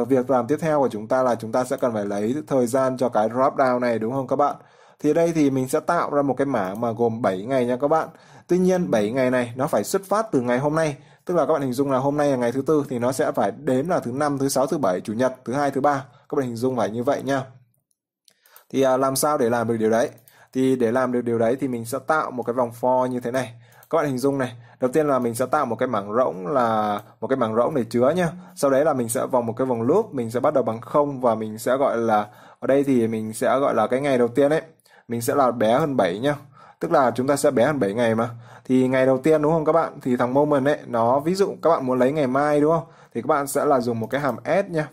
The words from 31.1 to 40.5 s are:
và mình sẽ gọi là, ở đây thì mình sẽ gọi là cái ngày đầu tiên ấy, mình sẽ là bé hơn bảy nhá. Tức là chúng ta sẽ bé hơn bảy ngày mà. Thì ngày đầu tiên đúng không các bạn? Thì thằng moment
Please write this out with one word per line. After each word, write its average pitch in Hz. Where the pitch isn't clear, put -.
và 123
mình 110
sẽ 123
gọi 117
là, 110
ở -
đây 139
thì 123
mình 110
sẽ 117
gọi 135
là 110
cái 123
ngày 139
đầu 120
tiên 139
ấy, 160
mình 117
sẽ 127
là 135
bé 117
hơn 147
bảy 95
nhá. 143
Tức 170
là 135
chúng 123
ta 139
sẽ 147
bé 123
hơn 147
bảy 101
ngày 117
mà. 117
Thì 127
ngày 131
đầu 131
tiên 156
đúng 147
không 165
các 165
bạn? 160
Thì 123
thằng 123
moment 143